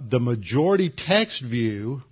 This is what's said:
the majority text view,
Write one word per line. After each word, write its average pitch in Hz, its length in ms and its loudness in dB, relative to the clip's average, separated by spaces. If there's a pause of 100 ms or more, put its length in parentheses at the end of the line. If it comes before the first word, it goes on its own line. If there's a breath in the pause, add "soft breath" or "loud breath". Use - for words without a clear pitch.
the 120 140 2
majority 123 720 2
text 202 480 0
view, 113 680 -4